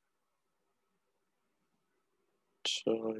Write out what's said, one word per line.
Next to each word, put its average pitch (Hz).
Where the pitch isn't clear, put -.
अच्छा, -